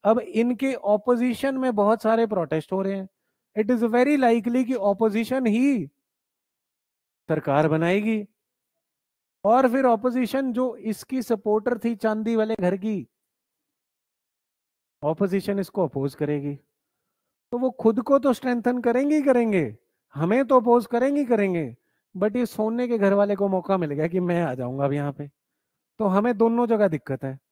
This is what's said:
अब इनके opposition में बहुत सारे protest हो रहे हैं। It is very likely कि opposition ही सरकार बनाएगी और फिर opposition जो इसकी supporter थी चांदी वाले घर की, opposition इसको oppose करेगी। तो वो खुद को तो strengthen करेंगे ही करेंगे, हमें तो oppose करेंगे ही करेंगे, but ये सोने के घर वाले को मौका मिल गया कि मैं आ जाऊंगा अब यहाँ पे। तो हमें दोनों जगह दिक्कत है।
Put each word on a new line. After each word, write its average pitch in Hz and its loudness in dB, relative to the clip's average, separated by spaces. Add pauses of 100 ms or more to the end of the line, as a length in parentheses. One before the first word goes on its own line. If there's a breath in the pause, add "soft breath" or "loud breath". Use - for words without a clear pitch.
अब 220 4
इनके 240 0
opposition 240 0
में 254 -2
बहुत 208 2
सारे 226 2
protest 165 -4
हो 190 -2
रहे 196 -4
हैं। 190 -12 (500)
It 214 0
is 240 2
very 247 2
likely 240 2
कि 247 -4
opposition 220 0
ही 226 2 (1400)
सरकार 151 0
बनाएगी 196 0 (1160)
और 247 4
फिर 262 0
opposition 247 0
जो 247 -2
इसकी 226 -6
supporter 220 -2
थी 233 -4
चांदी 220 -2
वाले 220 0
घर 180 0
की, 196 -6 (2000)
opposition 190 -2
इसको 190 -4
oppose 139 -4
करेगी। 143 -4 (960)
तो 240 -4
वो 254 -2
खुद 220 2
को 277 4
तो 262 2
strengthen 247 -2
करेंगे 254 0
ही 302 2
करेंगे, 220 0 (380)
हमें 196 0
तो 254 4
oppose 240 2
करेंगे 269 0
ही 285 0
करेंगे, 185 0 (420)
but 208 0
ये 247 0
सोने 226 -4
के 233 -2
घर 196 4
वाले 202 2
को 196 0
मौका 190 0
मिल 160 -2
गया 151 -2
कि 180 -2
मैं 175 0
आ 139 -2
जाऊंगा 131 -4
अब 139 0
यहाँ 143 -4
पे। 143 -14 (680)
तो 220 -2
हमें 202 0
दोनों 233 2
जगह 214 2
दिक्कत 147 -4
है। 135 -8 (120)